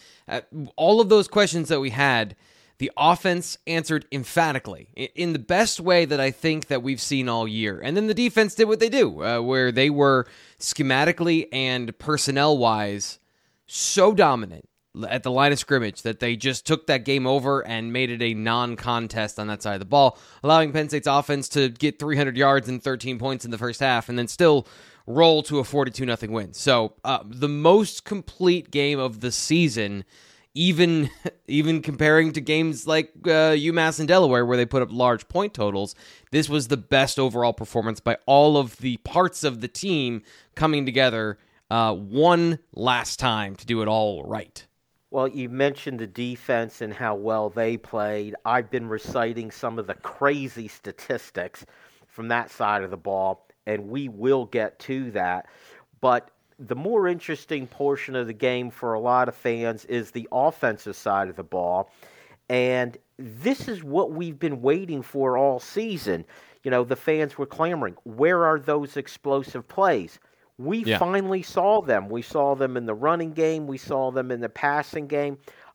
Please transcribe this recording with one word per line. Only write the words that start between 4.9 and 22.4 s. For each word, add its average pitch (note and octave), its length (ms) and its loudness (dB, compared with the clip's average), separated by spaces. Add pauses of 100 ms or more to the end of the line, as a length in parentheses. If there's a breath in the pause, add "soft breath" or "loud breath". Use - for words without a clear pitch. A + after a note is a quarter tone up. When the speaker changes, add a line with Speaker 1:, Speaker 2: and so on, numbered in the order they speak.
Speaker 1:
i-, C3 160 -8
in E3+ 200 -2
the C#3+ 60 -2
best F#3 400 0
way F3 260 4
that C#3+ 140 0
I C3+ 120 2
think D#3 360 -2
that C3 140 -2
we've C3 200 -4
seen C3 280 -2
all A#2 180 -2
year. G#2+ 320 -4
And C#3+ 160 -4
then G#3+ 120 0
the G#3+ 80 0
defense A3+ 400 2
did A3 100 4
what G#3+ 140 2
they A3+ 100 2
do, B2+ 340 2
uh, A#2 180 0
where B2+ 300 2
they C3 200 2
were C#3 340 4 (340 loud breath)
schematically D#3+ 920 2
and B2+ 480 -4
personnel-wise B2+ 1200 0 (480)
so - 460 4
dominant A#2+ 540 2 (280)
l-, A2 100 -8
at - 180 -4
the B2+ 80 -2
line C#3 220 4
of C#3 60 0
scrimmage A#2+ 420 -2
that A2+ 180 -6
they A#2+ 160 -2
just B2 300 -4
took D#3 220 -2
that C3 180 0
game C#3 200 0
over C3+ 400 0
and A#2 280 -6
made B2+ 160 -2
it A#2 120 -6
a A#2 120 0
non-contest A#2 1080 -4
on G#2+ 80 -6
that G#2+ 140 -8
side G#2 140 -4
of F#2+ 40 -6
the G2 60 -12
ball, C3 320 4 (260 loud breath)
allowing D#3 300 4
Penn D3+ 160 -2
State's D3 180 -4
offense C#3 420 0
to C3+ 200 2
get C#3+ 280 -2
three D3 200 -2
hundred C3+ 180 0
yards C#3 320 4